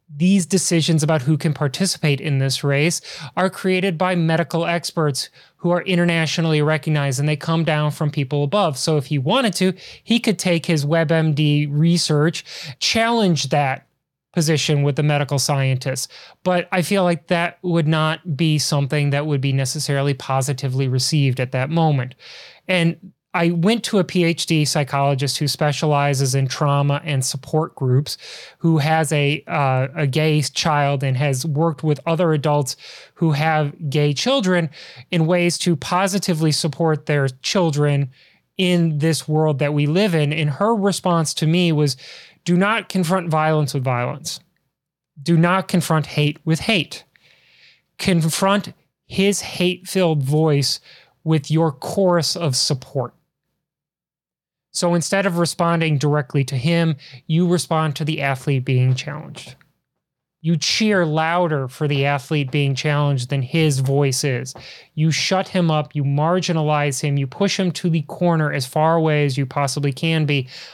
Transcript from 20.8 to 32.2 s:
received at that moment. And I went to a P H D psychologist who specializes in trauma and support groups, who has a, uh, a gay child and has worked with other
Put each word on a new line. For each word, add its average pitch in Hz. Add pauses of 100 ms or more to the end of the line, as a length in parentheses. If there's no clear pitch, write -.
received 131
at 127
that 131
moment. 151 (520)
And 170 (220)
I 170
went 190
to -
a 180
P 180
H 165
D 156
psychologist 139
who 147
specializes 143
in 135
trauma 143
and 143
support 156
groups, 131 (400)
who 165
has 160
a, 147
uh, 135
a 151
gay 151
child 143
and 131
has 139
worked 160
with 151
other 165